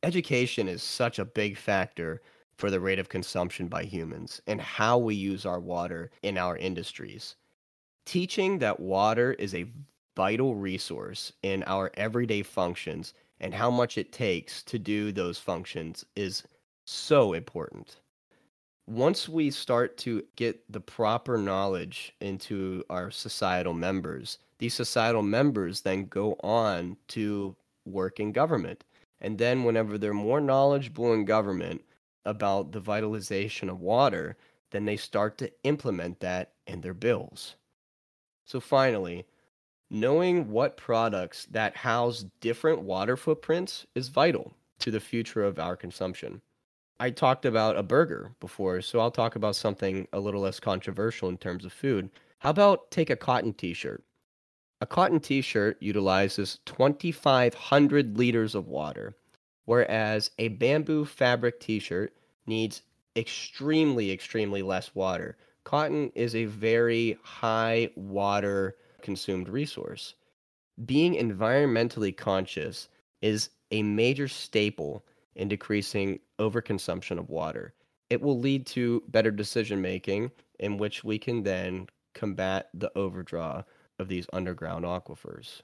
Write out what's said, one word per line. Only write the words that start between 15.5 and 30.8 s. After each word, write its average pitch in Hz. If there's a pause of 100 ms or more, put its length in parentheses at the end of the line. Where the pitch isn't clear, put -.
is 98 (440)
so 123
important. - (920)
Once 127
we 156
start 123
to 113 (120)
get 117 (120)
the 104
proper 113
knowledge 98
into 95
our 90
societal 90
members, 85 (180)
these 117
societal 113
members 104
then 95
go 101
on 101 (100)
to 104 (300)
work 95
in 104
government. 147 (380)
And 107
then 123
whenever 113
they're 104
more 113
knowledgeable 135